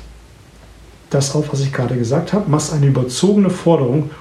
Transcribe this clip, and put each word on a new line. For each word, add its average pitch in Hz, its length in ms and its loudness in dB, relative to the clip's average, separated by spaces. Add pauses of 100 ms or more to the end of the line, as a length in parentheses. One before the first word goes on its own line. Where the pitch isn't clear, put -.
(1080)
das 139 260 -2
auf, 151 180 -2
was 139 80 -2
ich 135 100 -2
gerade 127 240 -2
gesagt 127 380 -2
habe, 202 160 0
machst 151 240 0
eine 143 140 2
überzogene 180 640 2
Forderung 151 600 2 (120)